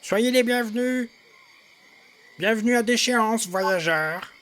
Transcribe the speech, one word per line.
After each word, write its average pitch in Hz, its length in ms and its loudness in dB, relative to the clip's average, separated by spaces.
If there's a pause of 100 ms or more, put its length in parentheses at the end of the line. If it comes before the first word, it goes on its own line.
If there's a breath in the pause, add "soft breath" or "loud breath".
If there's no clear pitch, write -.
Soyez 233 300 0
les 254 120 4
bienvenus. 247 680 -2 (1300)
Bienvenue 220 360 0
à 240 80 2
Déchéance, 226 640 0
voyageurs. 175 960 -2